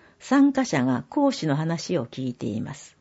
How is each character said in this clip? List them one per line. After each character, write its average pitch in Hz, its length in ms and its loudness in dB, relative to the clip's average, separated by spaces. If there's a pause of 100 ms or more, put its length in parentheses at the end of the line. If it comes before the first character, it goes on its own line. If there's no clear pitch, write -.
(200)
参 277 340 4
加 269 120 0
者 139 200 0
が 127 240 0
講 285 220 2
師 160 160 -4
の 139 80 0
話 160 420 -2
を 123 80 -2
聞 131 220 -8
い 123 60 -4
て 127 120 -10
い 110 160 -4
ま - 120 -8
す。 - 280 -20